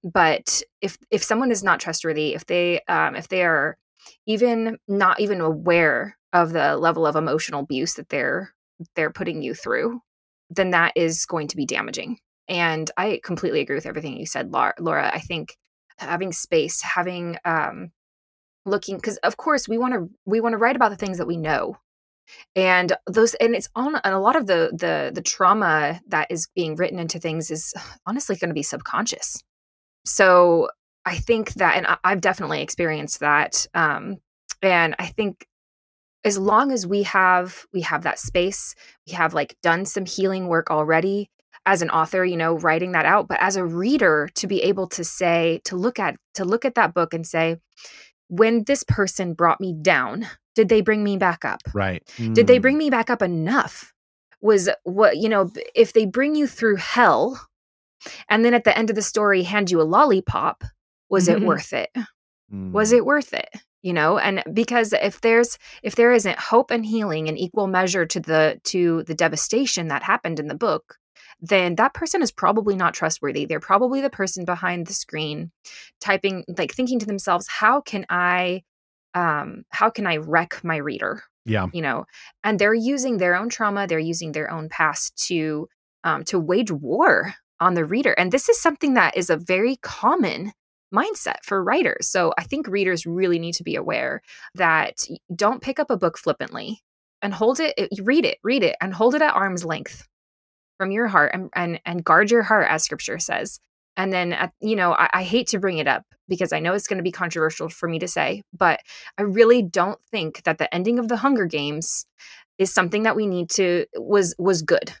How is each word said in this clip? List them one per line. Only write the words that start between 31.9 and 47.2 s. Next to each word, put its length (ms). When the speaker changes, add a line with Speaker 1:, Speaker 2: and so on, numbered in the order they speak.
Speaker 1:
I've 160
definitely 420
experienced 580
that. 540
Um, 440
and 360
I 80
think 400
as 140
long 340
as 140
we 180
have, 680
we 100
have 200
that 160
space, 560
we 80
have, 200
like, 280
done 240
some 180
healing 440
work 220
already 600
as 180
an 80
author, 340
you 120
know, 220
writing 340
that 140
out, 220
but 120
as 160
a 80
reader 680
to 120
be 160
able 260
to 160
say, 600
to 120
look 220
at, 180
to 100
look 200
at 100
that 200
book 200
and 120